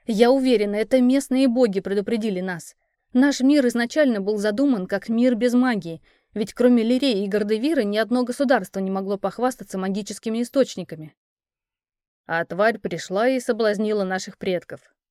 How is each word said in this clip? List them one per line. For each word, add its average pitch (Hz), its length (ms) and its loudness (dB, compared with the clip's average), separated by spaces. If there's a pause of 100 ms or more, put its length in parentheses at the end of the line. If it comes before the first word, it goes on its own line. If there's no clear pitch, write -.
«Я 233 240 4
уверена, 240 460 2
это 220 260 2
местные 262 460 2
боги 226 320 2
предупредили 202 600 -2
нас. 180 340 -10 (380)
Наш 262 280 2
мир 277 260 4
изначально 240 540 0
был 208 160 -2
задуман 214 480 0
как 202 240 -6
мир 240 260 2
без 240 200 0
магии, 202 480 0 (320)
ведь 208 180 -6
кроме 240 300 4
Лирей 240 420 0
и - 20 -4
Гордевира 220 540 0
ни 208 160 -2
одно 240 260 0
государство 240 560 -4
не 190 120 -4
могло 196 260 -4
похвастаться 196 600 -6
магическими 208 640 -6
источниками». 175 720 -4 (1120)
«А 165 180 -2
тварь 214 320 0
пришла 190 500 -4
и 262 120 0
соблазнила 214 640 0
наших 185 340 -6
предков», - 560 -8 (180)